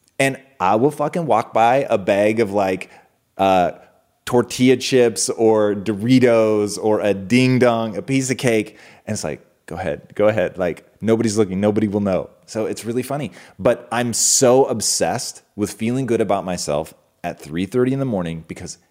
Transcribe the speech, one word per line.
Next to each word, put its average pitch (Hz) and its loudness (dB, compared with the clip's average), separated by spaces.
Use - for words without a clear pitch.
And 135 0
I 95 2
will 131 4
fucking 151 -4
walk 113 0
by 120 4
a 113 2
bag 104 2
of, 98 -2
like, 95 -2
uh, 95 2
tortilla 123 2
chips 120 0
or 107 2
Doritos 107 2
or 107 0
a 101 0
Ding 123 2
Dong, 113 0
a 98 -4
piece 135 -2
of 123 -4
cake. 113 -2
And 107 -6
it's 101 -6
like, 76 -8
"Go - -12
ahead, 85 -8
go 104 2
ahead. 104 0
Like, 87 -4
nobody's 110 0
looking, 92 0
nobody 107 2
will 104 -2
know." 95 -2
So 110 -6
it's 101 -8
really 120 -4
funny. 139 -8
But 113 0
I'm 120 -2
so 127 4
obsessed 107 -4
with 101 -4
feeling 123 -4
good 113 2
about 98 0
myself 80 -4
at 82 -8
three 82 -6
thirty 127 0
in 135 -4
the 139 -4
morning 85 -6
because - -14